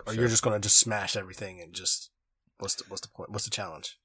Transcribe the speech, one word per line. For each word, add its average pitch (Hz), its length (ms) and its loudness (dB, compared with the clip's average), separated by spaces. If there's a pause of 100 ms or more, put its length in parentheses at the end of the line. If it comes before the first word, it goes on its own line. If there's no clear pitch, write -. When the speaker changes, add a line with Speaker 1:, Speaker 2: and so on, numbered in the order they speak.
Speaker 1:
or 110 80 -6
Speaker 2:
sure. 113 80 0
Speaker 1:
you're 120 80 4
just 113 120 4
gonna 107 160 0
just 101 200 6
smash 104 380 2
everything 95 440 -10
and 85 140 -18
just, - 360 -2 (480)
what's - 180 -4
the, - 120 -12
what's - 140 -10
the - 60 -16
point? - 220 -14
What's 101 140 -4
the - 60 -6
challenge? 85 540 -8